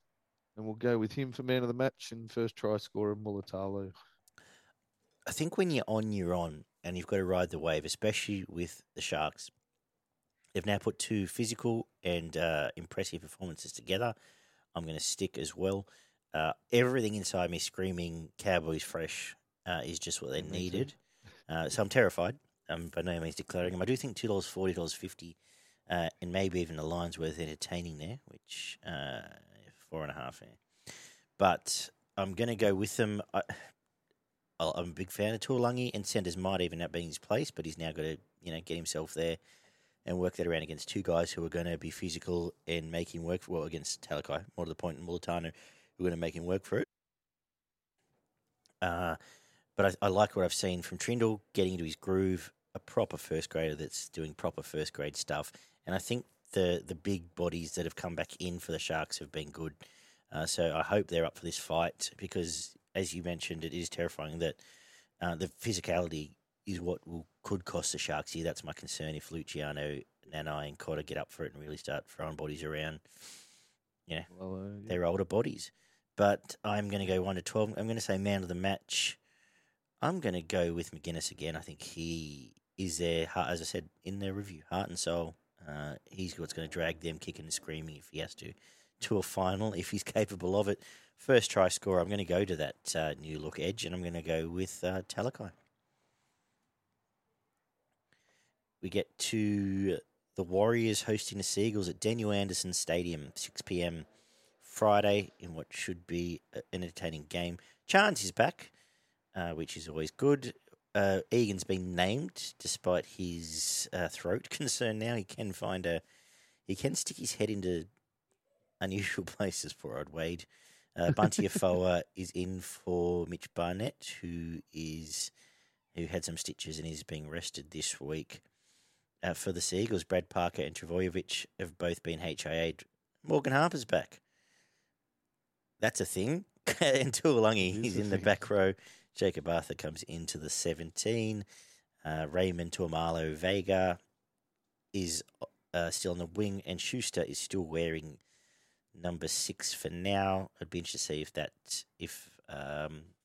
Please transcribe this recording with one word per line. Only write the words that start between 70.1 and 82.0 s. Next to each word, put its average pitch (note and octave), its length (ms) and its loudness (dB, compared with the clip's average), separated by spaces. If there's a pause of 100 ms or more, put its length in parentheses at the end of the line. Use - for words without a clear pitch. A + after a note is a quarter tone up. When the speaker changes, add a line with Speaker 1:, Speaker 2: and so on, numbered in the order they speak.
Speaker 2:
Nanai D2+ 360 -4
and D2 100 -12
Cotter D2+ 240 -4
get D2+ 160 -6
up - 120 -6
for - 140 -8
it C2+ 100 -8
and C#2+ 80 -14
really D2+ 140 -8
start C#2+ 320 -6
throwing D#2 280 -8
bodies D2+ 280 -6
around. D#2 360 -4 (1080)
You E2 100 -6
know, F2 140 -6
Speaker 1:
Well, F#2 260 -8
uh, G2 120 -8 (140)
yeah. G#2+ 60 -10
Speaker 2:
they're F2+ 160 2
older F#2 200 4
bodies. - 460 0 (460)
But G2+ 480 4
I'm G#2 240 0
gonna G2 180 0
go F#2 160 4
one F#2+ 140 0
to F2 60 -2
twelve. G#2+ 340 0
I'm G#2+ 120 -2
gonna A2+ 120 -2
say F#2+ 180 0
man G2 240 2
of F2+ 60 -4
the F2 60 -4
match. - 640 0 (840)
I'm F3 180 2
gonna F2+ 220 0
go E2+ 300 4
with E2+ 180 -4
McInnes E2 400 -6
again. D#2 260 -4
I D2+ 40 -6
think D#2 220 -14
he D#2+ 720 -8 (240)